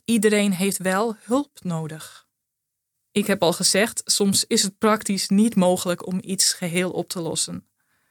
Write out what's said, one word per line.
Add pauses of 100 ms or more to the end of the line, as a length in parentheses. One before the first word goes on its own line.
iedereen
heeft
wel
hulp
nodig. (840)
Ik
heb
al
gezegd,
soms
is
het
praktisch
niet
mogelijk
om
iets
geheel
op
te
lossen. (440)